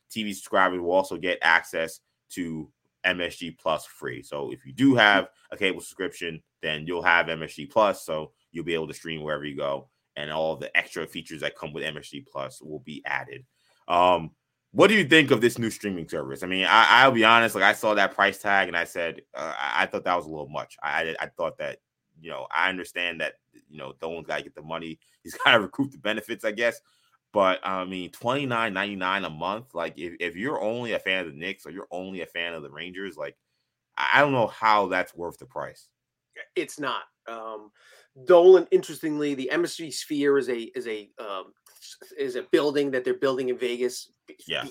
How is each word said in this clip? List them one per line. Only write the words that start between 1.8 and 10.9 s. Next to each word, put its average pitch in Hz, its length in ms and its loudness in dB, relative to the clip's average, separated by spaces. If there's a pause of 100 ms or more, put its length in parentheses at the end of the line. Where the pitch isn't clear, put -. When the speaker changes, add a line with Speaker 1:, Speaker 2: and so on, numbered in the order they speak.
Speaker 1:
to 80 400 -8 (320)
M 90 180 -2
S 85 160 -6
G 85 140 -12
Plus 78 340 -4
free. 62 360 -12
So 71 300 -10
if 65 140 -14
you 67 80 -18
do 135 220 4
have 104 340 6 (220)
a 90 60 -12
cable 95 240 -2
subscription, 85 600 -8 (200)
then 78 240 -6
you'll 87 160 -4
have 85 280 2
M 80 140 -8
S 76 120 -12
G 73 100 -14
Plus, 101 400 0
so 78 260 -8 (200)
you'll 82 120 -10
be 82 120 -4
able 80 120 -4
to 76 60 -14
stream 80 300 -12
wherever 73 200 -6
you 71 140 -10
go, 71 320 -6 (260)
and 76 160 -10
all 80 240 -2
the 69 220 -8
extra 85 300 -4